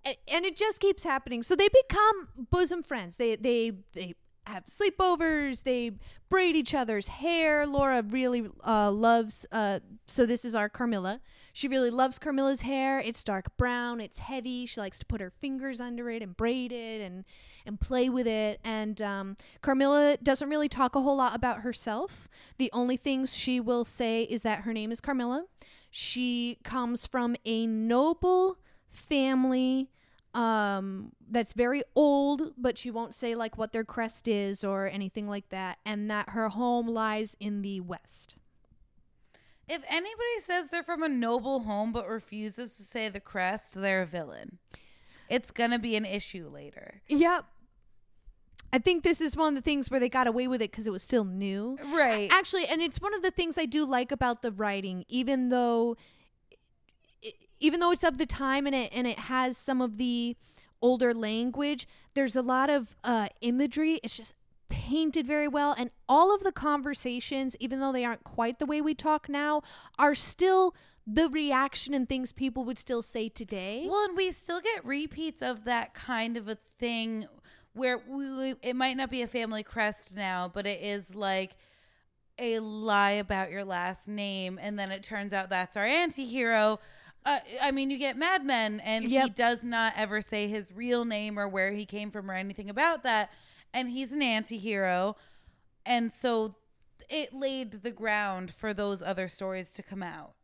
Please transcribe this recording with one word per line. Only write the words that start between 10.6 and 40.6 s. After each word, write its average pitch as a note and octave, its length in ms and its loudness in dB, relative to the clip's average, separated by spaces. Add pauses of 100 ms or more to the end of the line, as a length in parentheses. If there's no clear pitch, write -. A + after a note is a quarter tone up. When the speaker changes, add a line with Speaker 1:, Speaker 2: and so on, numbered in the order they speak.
Speaker 1:
Carmilla. G#3+ 520 -2 (320)
She - 160 -4
really B3+ 220 4
loves B3+ 280 2
Carmilla's C4+ 440 0
hair. C4+ 360 0
It's A#3 240 -6
dark F#3+ 340 -4
brown. A#3+ 440 0
It's - 180 -12
heavy. B3 480 -6
She A#3 140 -8
likes G3 180 -8
to - 80 -14
put A3 140 -4
her F#3 100 -8
fingers C4+ 500 -6
under A#3+ 300 -8
it A3+ 100 -6
and F#3 160 -12
braid B3 360 0
it A3+ 280 -8
and, F#3 240 -10 (400)
and G#3 160 -8
play B3+ 300 2
with B3 160 2
it. G#3+ 380 0
And, G#3+ 360 -4
um, G3 360 -4 (260)
Carmilla C#4+ 580 6
doesn't C#4 280 2
really D4+ 200 2
talk B3+ 280 2
a C4+ 40 4
whole C#4 160 4
lot B3 200 2
about A3+ 240 0
herself. A#3+ 680 -6 (300)
The C4 140 2
only B3 240 2
things C4 400 0
she B3+ 240 2
will A#3+ 240 2
say A3+ 400 0
is A3+ 180 -4
that G#3+ 200 -2
her A3+ 100 -4
name G#3+ 180 -4
is A#3 100 -6
Carmilla. C4 440 -2 (460)
She A#3+ 720 -2
comes A#3+ 420 -2
from A#3+ 280 0 (120)
a A3+ 200 0
noble D#4+ 920 4 (320)
family, C4 1000 2 (440)
um, G3+ 760 0 (180)
that's A3+ 220 0
very B3 300 2 (140)
old, C#4+ 600 4
but B3 220 -2
she A#3+ 120 -8
won't A3+ 240 -6
say, A#3 200 -4
like, A3+ 240 -6
what A3 140 -4
their A3+ 120 -2
crest A3+ 440 -4
is G3+ 360 0
or G3 220 -2
anything G3+ 400 -6
like G3+ 240 -8
that, F#3+ 340 -8
and G#3 260 -4
that G#3 200 -4
her A3 200 -2
home A#3+ 360 0
lies A3 540 -2
in G#3 220 -4
the G3 180 -4
west. - 560 -14 (1300)
Speaker 2:
If D4 220 -6
anybody A4 500 -2
says F4 300 -2